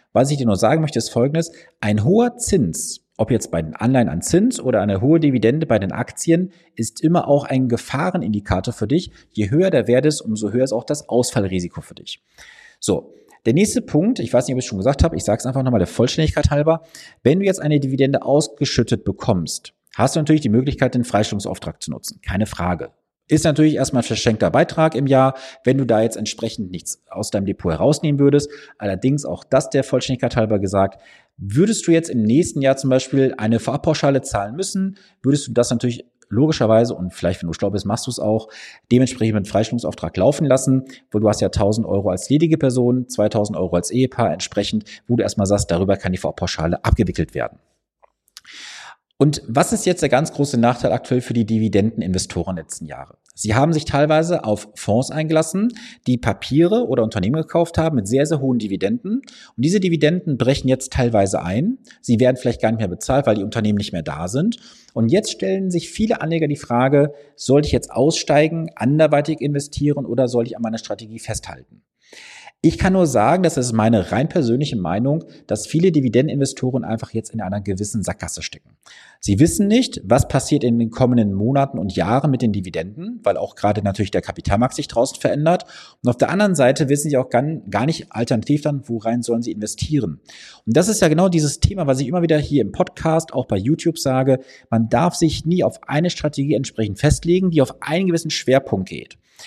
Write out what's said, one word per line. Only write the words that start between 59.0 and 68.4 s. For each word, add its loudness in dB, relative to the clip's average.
Und -2
diese 2
Dividenden 0
brechen 0
jetzt 0
teilweise 2
ein. -2
Sie 2
werden 4
vielleicht -2
gar 0
nicht -2
mehr -2
bezahlt, -2
weil 4
die -4
Unternehmen 0
nicht -4
mehr -6
da -6
sind. -2
Und 0
jetzt 2
stellen -4
sich -4
viele -2
Anleger -2
die -2
Frage, 2
sollte 2
ich -2
jetzt -2
aussteigen, 2